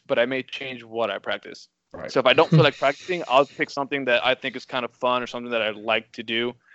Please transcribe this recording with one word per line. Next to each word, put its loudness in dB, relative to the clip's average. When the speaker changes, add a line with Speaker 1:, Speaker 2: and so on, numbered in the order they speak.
Speaker 1:
but 0
I 4
may -2
change -12
what -4
I -4
practice. -8
Speaker 2:
Right. -12
Speaker 1:
So 2
if -6
I 2
don't 4
feel 8
like 2
Speaker 2:
<laughs> -20
Speaker 1:
practicing, -2
I'll 6
pick -6
something -4
that 2
I 4
think -8
is -10
kind -4
of -10
fun 0
or -6
something -10
that 0
I 0
like -2
to -10
do. -2